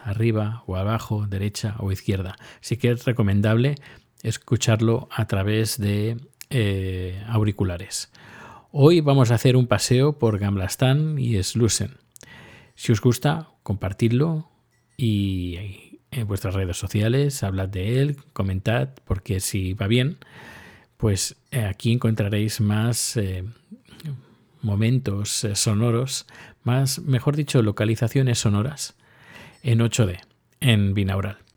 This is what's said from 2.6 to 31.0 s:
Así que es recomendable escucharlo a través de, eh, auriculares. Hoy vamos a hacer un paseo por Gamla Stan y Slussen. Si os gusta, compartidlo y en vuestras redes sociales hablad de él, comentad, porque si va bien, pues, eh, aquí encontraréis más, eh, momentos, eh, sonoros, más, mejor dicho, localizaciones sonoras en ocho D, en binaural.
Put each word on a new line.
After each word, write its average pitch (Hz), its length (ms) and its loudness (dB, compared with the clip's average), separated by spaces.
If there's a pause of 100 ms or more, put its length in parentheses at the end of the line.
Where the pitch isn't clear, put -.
Así - 160 -4
que 120 140 2
es 120 160 -2
recomendable 113 720 2 (460)
escucharlo 113 880 0
a 107 160 -2
través 107 540 0
de, 104 380 0 (320)
eh, 95 800 -2
auriculares. 104 840 -2 (580)
Hoy 156 300 6
vamos 139 300 4
a 120 60 4
hacer 127 200 4
un 127 100 4
paseo 127 520 2
por 107 200 2
Gamla 101 280 0
Stan 147 520 0
y 117 240 0
Slussen. - 540 0 (800)
Si - 180 -2
os 107 80 2
gusta, 147 480 0 (140)
compartidlo 120 880 -2 (480)
y 95 1040 -4 (100)
en 117 160 -6
vuestras 101 260 -4
redes 92 240 -2
sociales 123 680 0
hablad 95 280 -2
de 104 320 -2
él, 147 160 -2 (160)
comentad, 110 560 -2 (160)
porque 95 340 -4
si 95 320 -4
va 98 140 -4
bien, 127 320 2 (800)
pues, 101 380 0 (140)
eh, 120 140 -2
aquí 104 280 -2
encontraréis 110 680 0
más, 107 560 0
eh, 95 260 -4 (1160)
momentos, 104 840 0
eh, 101 120 -2
sonoros, 117 680 0 (360)
más, 135 360 0
mejor 143 380 0
dicho, 143 260 2
localizaciones 113 760 0
sonoras 110 580 0 (720)
en 117 140 4
ocho 117 240 2
D, 90 160 -4 (400)
en 104 320 4
binaural. 98 460 -2 (180)